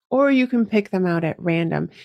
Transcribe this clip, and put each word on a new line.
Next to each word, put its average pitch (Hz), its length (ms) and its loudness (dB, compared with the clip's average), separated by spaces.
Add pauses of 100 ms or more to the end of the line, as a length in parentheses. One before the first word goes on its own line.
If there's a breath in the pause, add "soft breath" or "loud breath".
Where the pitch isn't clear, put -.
or 277 220 2
you 254 160 2
can 233 180 0
pick 208 240 -2
them 185 160 -2
out 170 180 0
at - 160 -4
random. 165 500 -2 (160 loud breath)